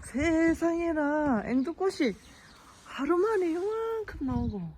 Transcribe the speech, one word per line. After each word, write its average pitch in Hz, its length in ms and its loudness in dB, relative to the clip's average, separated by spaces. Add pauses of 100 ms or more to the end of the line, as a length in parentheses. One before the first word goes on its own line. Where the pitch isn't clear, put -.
세상에나, 320 1400 2
앵두꽃이 277 640 0 (720)
하루 294 320 0
만에 381 320 2
이만큼 427 760 -4
나오고. 240 360 -2 (160)